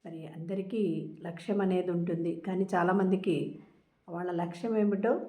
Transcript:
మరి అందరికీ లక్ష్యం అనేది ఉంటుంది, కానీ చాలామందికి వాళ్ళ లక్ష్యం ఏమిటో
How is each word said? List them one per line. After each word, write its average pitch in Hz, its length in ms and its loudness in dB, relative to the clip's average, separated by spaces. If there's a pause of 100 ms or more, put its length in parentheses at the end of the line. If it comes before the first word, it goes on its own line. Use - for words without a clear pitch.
మరి 160 220 -10
అందరికీ 175 840 -2 (120)
లక్ష్యం 196 380 -2
అనేది 180 300 2
ఉంటుంది, 170 440 0 (120)
కానీ 190 280 0
చాలామందికి 185 840 2 (500)
వాళ్ళ 175 220 -4
లక్ష్యం 175 460 -2
ఏమిటో 208 520 4